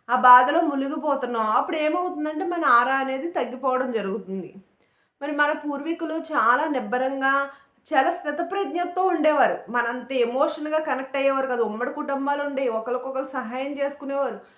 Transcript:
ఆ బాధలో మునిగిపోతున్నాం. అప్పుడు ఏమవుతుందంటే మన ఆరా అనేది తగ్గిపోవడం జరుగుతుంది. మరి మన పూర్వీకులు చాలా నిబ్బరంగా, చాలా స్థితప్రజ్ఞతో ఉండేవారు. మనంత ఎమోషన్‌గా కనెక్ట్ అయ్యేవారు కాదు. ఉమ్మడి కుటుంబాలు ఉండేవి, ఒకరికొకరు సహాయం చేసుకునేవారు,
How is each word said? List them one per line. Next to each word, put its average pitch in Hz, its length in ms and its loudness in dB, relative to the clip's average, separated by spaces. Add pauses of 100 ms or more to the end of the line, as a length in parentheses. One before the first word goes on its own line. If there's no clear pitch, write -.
(100)
ఆ 247 60 2
బాధలో 254 440 8
మునిగిపోతున్నాం. 269 840 -2
అప్పుడు 277 300 0
ఏమవుతుందంటే 311 680 -2
మన 349 200 -2
ఆరా 254 320 4
అనేది 269 340 -2
తగ్గిపోవడం 254 640 -2
జరుగుతుంది. 190 600 -4 (680)
మరి 302 100 -4
మన 294 200 2
పూర్వీకులు 302 640 -4
చాలా 269 520 2
నిబ్బరంగా, 269 840 0 (440)
చాలా 277 160 4
స్థితప్రజ్ఞతో 349 920 -4
ఉండేవారు. 302 680 2
మనంత 247 420 -4
ఎమోషన్‌గా 294 680 0
కనెక్ట్ 269 380 -4
అయ్యేవారు 269 300 2
కాదు. 247 160 0
ఉమ్మడి 220 300 -4
కుటుంబాలు 285 500 -2
ఉండేవి, 269 260 -2
ఒకరికొకరు 247 640 -4
సహాయం 262 460 -6
చేసుకునేవారు, 277 640 -4 (180)